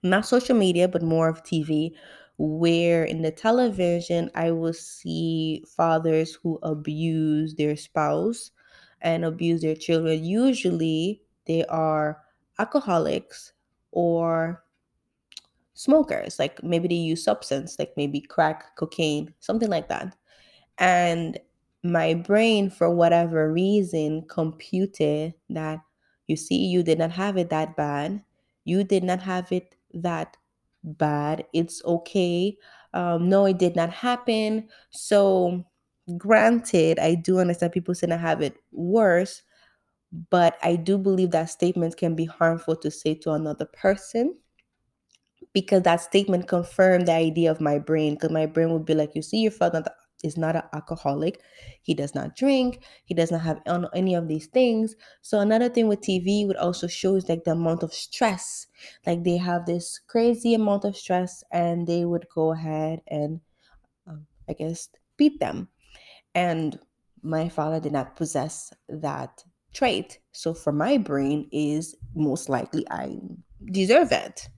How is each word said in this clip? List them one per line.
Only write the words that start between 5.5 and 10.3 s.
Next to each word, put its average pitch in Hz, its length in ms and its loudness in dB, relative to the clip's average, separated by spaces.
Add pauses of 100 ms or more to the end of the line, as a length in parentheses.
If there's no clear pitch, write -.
fathers 160 560 2
who 160 300 -6
abuse 156 880 -2
their 151 220 -2
spouse 156 760 -2 (520)
and 165 220 0
abuse 165 380 0
their 156 140 0
children. 160 480 0
Usually, 180 960 0 (240)